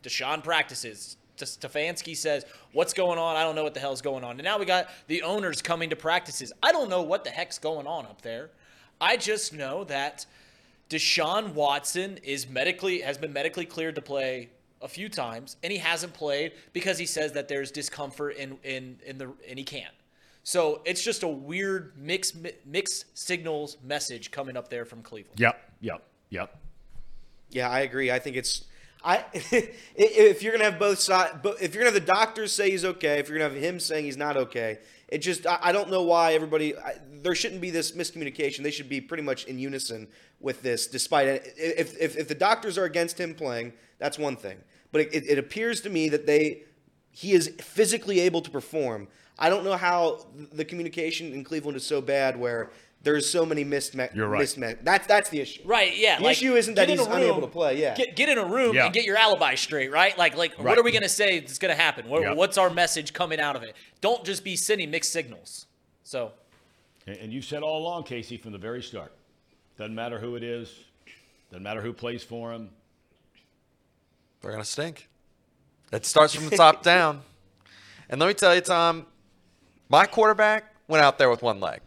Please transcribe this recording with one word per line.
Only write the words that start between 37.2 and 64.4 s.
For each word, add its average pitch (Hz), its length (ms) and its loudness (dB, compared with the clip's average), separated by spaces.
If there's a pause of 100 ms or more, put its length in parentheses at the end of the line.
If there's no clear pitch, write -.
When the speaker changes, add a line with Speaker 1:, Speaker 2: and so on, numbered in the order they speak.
Speaker 3:
there 175 100 0
shouldn't 185 280 -4
be 180 100 -6
this 156 220 -4
miscommunication. 147 680 -6
They 147 100 -4
should 143 180 -10
be 135 120 -4
pretty 156 220 -8
much 135 220 -6
in 131 120 -10
unison 127 500 -8 (320)
with 131 220 -6
this, 120 260 0
despite 139 400 2
it. 135 300 -4
If, 160 420 -2
if, 165 180 -2
if 151 100 -4
the 147 80 -4
doctors 196 420 2
are 190 80 0
against 170 340 -2
him 165 140 -6
playing, 120 400 -6 (260)
that's 147 200 -6
one 143 160 -2
thing. 98 220 -14 (340)
But 156 100 2
it, 151 120 -2
it, 143 180 -4
it 143 80 4
appears 214 420 -4
to 202 80 -8
me 160 200 0
that 147 180 0
they, 151 360 2 (480)
he 196 220 -2
is 160 280 4
physically 202 580 0
able 170 220 2
to - 100 -14
perform. 120 560 -4 (300)
I 165 120 4
don't 190 140 2
know 190 120 0
how 175 500 0 (280)
the 156 120 -6
communication 165 680 -6
in 139 100 -10
Cleveland 147 340 -6
is 127 80 -8
so 147 160 0
bad 131 380 0
where 120 320 -4 (320)
there's 147 260 2
so 165 160 2
many 151 200 -2
missed 143 280 -4
me-, 127 220 -2
Speaker 2:
You're 107 140 0
right. 104 100 2
Speaker 3:
missed 139 180 0
me-, 117 240 -6
that's, 185 260 4
that's 208 220 6
the 151 120 -4
issue. - 240 -8
Speaker 1:
Right, 190 300 4
yeah, 202 220 6
Speaker 3:
The 185 60 0
Speaker 1:
like, 240 140 6
Speaker 3:
issue 254 180 2
isn't 226 200 4
that 190 120 8
Speaker 1:
get 196 60 4
in - 60 2
Speaker 3:
he's - 80 4
Speaker 1:
a - 20 -6
room, 180 120 2
Speaker 3:
unable 170 200 4
to 127 60 -4
play, 147 320 0
yeah. 139 160 2
Speaker 1:
get, 247 200 -2
get 285 140 4
in 262 80 4
a 202 80 0
room 226 300 2
Speaker 2:
Yeah. 127 100 8
Speaker 1:
and 107 80 0
get 233 100 2
your 202 140 0
alibi 165 380 6
straight, 135 360 -2
right? 180 260 4
Like, 165 200 4
like, 170 200 -2
Speaker 2:
Right. - 100 -6
Speaker 1:
what 226 120 6
are 233 40 6
we 233 100 6
gonna 202 160 2
say 196 300 2
that's 131 200 -12
gonna 175 160 2
happen? 147 320 0
What, 147 140 2
Speaker 2:
Yeah. 101 120 0
Speaker 1:
what's 190 240 2
our 185 120 6
message 165 440 0
coming 160 280 -2
out 143 160 0
of 113 60 -10
it? 110 120 -18 (260)
Don't 233 220 0
just 190 220 -6